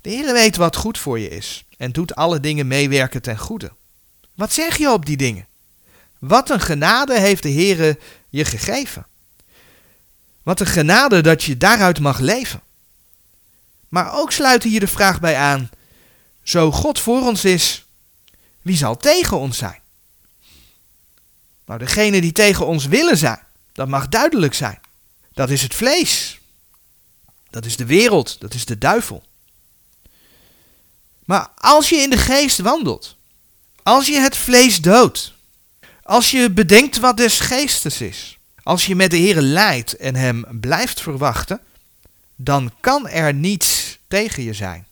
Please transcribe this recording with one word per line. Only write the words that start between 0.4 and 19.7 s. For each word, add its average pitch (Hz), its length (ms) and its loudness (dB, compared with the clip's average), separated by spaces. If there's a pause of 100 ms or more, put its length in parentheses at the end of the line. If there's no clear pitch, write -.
wat 170 200 0
goed - 220 -6
voor 123 200 -6
je 104 100 -8
is - 360 -14 (120)
en 127 160 -10
doet 160 220 -6
alle 160 260 -2
dingen 147 260 -4
meewerken 135 560 -2
ten 110 160 -8
goede. - 340 -12 (640)
Wat 208 180 -6
zeg 320 260 -2
je 294 140 2
op 180 140 0
die 147 100 -2
dingen? 117 300 -4 (720)
Wat 208 320 0
een 240 100 0
genade 214 600 0
heeft 196 220 2
de 151 60 -4
Heer 160 500 2 (300)
je 147 160 -4
gegeven. - 640 -8 (1400)
Wat 175 180 -2
een 196 60 0
genade 190 540 4
dat 160 220 4
je 139 140 -4
daaruit 180 440 4
mag 139 180 0
leven. 202 440 -4 (1300)
Maar 170 260 -2
ook 294 180 -4
sluit 262 300 2
hier 220 180 0
de 202 60 -2
vraag 190 340 0
bij 160 160 0
aan: 135 340 0 (720)
zo 160 300 0
God 277 280 -2
voor 247 260 0
ons 226 180 -2
is, 185 420 0 (760)
wie 180 140 -2
zal 123 200 -2
tegen 294 420 0
ons 131 180 -6
zijn? 95 240 -10 (1900)